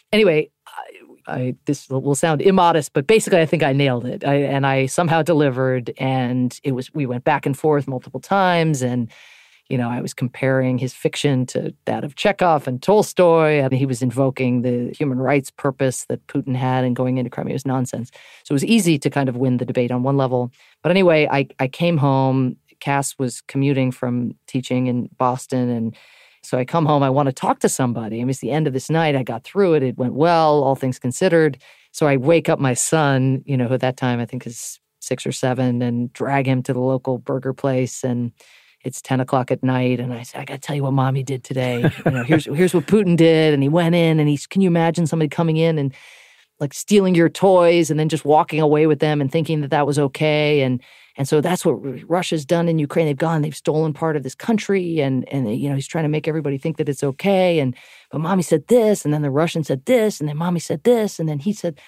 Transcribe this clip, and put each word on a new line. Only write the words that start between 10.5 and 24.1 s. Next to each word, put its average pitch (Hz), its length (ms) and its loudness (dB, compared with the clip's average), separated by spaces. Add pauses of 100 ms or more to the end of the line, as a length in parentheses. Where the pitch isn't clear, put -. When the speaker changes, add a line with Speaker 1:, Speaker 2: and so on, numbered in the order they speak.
Speaker 1:
his 127 160 -4
fiction 135 540 -2
to 127 280 -6 (120)
that 113 180 -4
of 139 120 -12
Chekhov 175 520 2
and 127 140 -6
Tolstoy, 165 800 4
and 131 100 0
he 135 140 0
was 127 160 -4
invoking 127 580 0
the 120 300 -2
human 131 280 -4
rights 135 320 0
purpose 135 600 -4
that - 160 -8
Putin 139 280 -4
had 127 300 0
and 127 100 0
going 127 220 -2
into 120 140 -4
Crimea. - 220 -6
It - 20 -4
was 143 100 -6
nonsense. 127 460 -4 (320)
So - 100 -8
it 143 40 2
was 131 100 0
easy 175 320 4
to 156 100 -4
kind 135 220 0
of 120 60 -6
win 127 200 2
the 123 80 -4
debate 123 260 0
on 123 120 -2
one 139 160 0
level. 123 340 0 (300)
But 151 80 0
anyway, 175 400 4
I, 139 180 0 (100)
I 131 100 -2
came 170 280 0
home. 135 600 0 (220)
Cass 139 380 -4
was 127 300 -6
commuting 135 420 0
from 123 440 -4 (120)